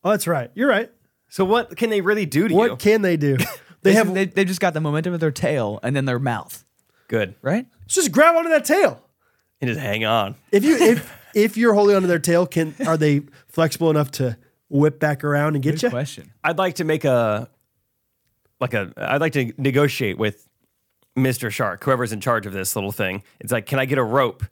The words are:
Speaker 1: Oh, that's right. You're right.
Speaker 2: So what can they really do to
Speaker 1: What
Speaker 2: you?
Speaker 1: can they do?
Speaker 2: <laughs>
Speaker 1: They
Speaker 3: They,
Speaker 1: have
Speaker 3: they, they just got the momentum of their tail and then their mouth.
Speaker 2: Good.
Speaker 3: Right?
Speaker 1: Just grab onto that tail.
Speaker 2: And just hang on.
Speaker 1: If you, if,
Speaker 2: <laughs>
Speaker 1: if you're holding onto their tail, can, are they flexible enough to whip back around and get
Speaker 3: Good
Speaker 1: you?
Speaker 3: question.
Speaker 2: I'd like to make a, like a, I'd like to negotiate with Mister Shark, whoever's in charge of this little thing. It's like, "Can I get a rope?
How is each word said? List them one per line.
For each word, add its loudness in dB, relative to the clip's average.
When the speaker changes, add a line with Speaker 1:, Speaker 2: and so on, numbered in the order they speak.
Speaker 1:
Oh, -2
that's 0
right. -2
You're 0
right. 0
Speaker 2:
So 0
what 0
can 0
they 0
really 0
do 0
to 0
Speaker 1:
What 4
Speaker 2:
you? -8
Speaker 1:
can 2
they 2
do? 2
Speaker 2:
<laughs> -2
Speaker 1:
They 6
Speaker 3:
They, 6
Speaker 1:
have 2
Speaker 3:
they, 0
they 0
just -4
got 0
the -4
momentum -2
of -4
their 0
tail -2
and -2
then -2
their -2
mouth. -6
Speaker 2:
Good. -2
Speaker 3:
Right? -2
Speaker 1:
Just -2
grab 6
onto 0
that 2
tail. 2
Speaker 2:
And -4
just -2
hang -4
on. 0
Speaker 1:
If 4
you, 4
if, 2
Speaker 2:
<laughs> -16
Speaker 1:
if 2
you're 4
holding 6
onto 2
their 2
tail, 2
can, -2
are 2
they 2
flexible 0
enough 0
to -4
whip 0
back -2
around 0
and -2
get 0
Speaker 3:
Good -4
Speaker 1:
you? 0
Speaker 3:
question. -8
Speaker 2:
I'd 0
like -2
to -4
make -2
a, 0
like -4
a, -4
I'd -2
like -2
to -2
negotiate 0
with -6
Mister -2
Shark, -4
whoever's 0
in -8
charge -2
of -10
this -6
little -4
thing. -4
It's -8
like, -2
"Can -2
I 0
get -2
a 2
rope? 0